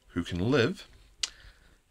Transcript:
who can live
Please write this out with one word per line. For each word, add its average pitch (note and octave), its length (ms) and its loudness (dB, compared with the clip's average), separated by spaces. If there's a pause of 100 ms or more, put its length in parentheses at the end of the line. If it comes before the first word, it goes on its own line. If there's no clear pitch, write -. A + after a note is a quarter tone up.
who F2 140 -2
can F2+ 280 -2
live C#3+ 360 2 (1040)